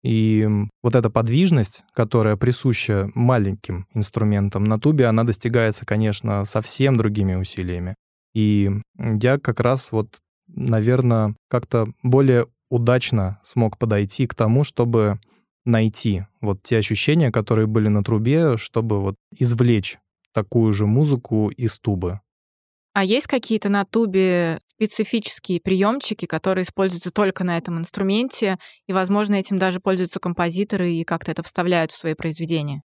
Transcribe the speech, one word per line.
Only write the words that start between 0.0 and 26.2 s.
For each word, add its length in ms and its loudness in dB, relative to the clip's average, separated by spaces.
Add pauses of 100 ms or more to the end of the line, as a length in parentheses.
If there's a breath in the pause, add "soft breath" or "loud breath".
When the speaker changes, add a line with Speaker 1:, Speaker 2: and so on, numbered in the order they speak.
Speaker 1:
И, 380 2
м, 280 0 (120)
вот 120 2
эта 160 4
подвижность, 720 2 (120)
которая 420 2
присуща 760 0
маленьким 800 0
инструментам 720 0
на 140 2
тубе, 280 2
она 180 2
достигается, 640 0
конечно, 580 -2
совсем 520 0
другими 380 0
усилиями. 600 -6 (400)
И, 360 2 (280)
м, 220 -2
я 180 2
как 220 -2
раз 300 0
вот, 280 -4 (300)
наверно, 840 0 (140)
как-то 380 -2 (160)
более 440 4 (240)
удачно 720 0
смог 360 -2
подойти 480 0
к 80 -10
тому, 300 2
чтобы 540 0 (460 soft breath)
найти 600 0 (160)
вот 200 -4
те 140 -2
ощущения, 560 2
которые 340 2
были 220 2
на 160 2
трубе, 540 2
чтобы 420 -2
вот 140 -2 (200)
извлечь 640 0 (360)
такую 400 2
же 120 0
музыку 640 0
из 300 -4
тубы. 420 -4 (720)
Speaker 2:
А 100 0
есть 220 0
какие-то 420 -2
на 160 0
тубе 720 0 (140)
специфические 880 -4
приемчики, 680 -2